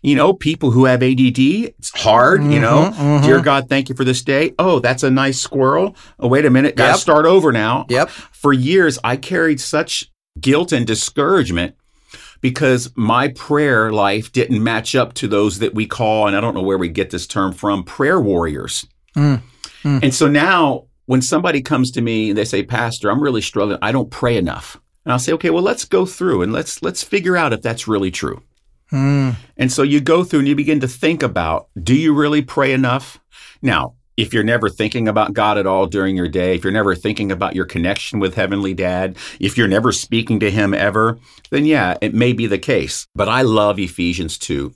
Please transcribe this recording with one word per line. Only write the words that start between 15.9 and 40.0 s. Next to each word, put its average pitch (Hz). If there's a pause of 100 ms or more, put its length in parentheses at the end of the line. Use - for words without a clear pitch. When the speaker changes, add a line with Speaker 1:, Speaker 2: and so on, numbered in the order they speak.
Speaker 1:
and 98
I 104
don't 113
know 95
where 95
we 87
get 92
this 87
term 95
from, 98
prayer 151
warriors. 82 (320)
Speaker 2:
Mm, 143 (420)
mm. 143
Speaker 1:
And 131
so 156
now 147 (220)
when 127
somebody 156
comes 131
to 117
me 110
and 104
they 107
say, 107
"Pastor, 113
I'm 131
really 123
struggling. 101
I 107
don't 127
pray 120
enough." - (240)
And 127
I'll 123
say, 156
"Okay, 165
well, 170
let's 233
go 185
through 165
and 87
let's, -
let's 175
figure 180
out 156
if 110
that's 117
really 98
true." - (460)
Speaker 2:
Mm. 135 (220)
Speaker 1:
And 127
so 139
you 143
go 165
through 160
and 139
you 139
begin 151
to 131
think 160
about, 85 (160)
do 120
you 151
really 147
pray 135
enough? 131 (420)
Now, 90 (200)
if 110
you're 107
never 110
thinking 110
about 104
God 104
at 95
all 95
during 95
your 87
day, 90
if 90
you're 95
never 101
thinking 101
about 95
your 90
connection 98
with 95
Heavenly 98
Dad, 92 (240)
if -
you're 113
never 110
speaking 113